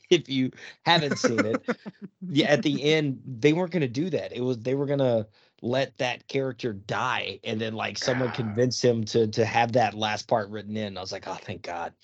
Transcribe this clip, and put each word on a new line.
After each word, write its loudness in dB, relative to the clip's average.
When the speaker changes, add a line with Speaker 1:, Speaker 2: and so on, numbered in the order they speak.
Speaker 1:
<laughs> -20
if 4
you 0
haven't 4
seen 2
it. -2
Speaker 2:
<laughs> -2
Speaker 1:
Yeah, 4
at 4
the 0
end, 0
they 4
weren't 0
gonna 0
do -2
that. -4
It -6
was, 0
they -2
were 0
gonna 2
let -2
that -4
character -2
die, -4
and -4
then, -4
like, -6
someone 0
Speaker 2:
Ah. -8
Speaker 1:
convinced 0
him 4
to, 2
to 0
have 2
that 4
last -4
part 0
written -10
in. -6
I -8
was -8
like, -10
"Oh, -8
thank -10
God." -8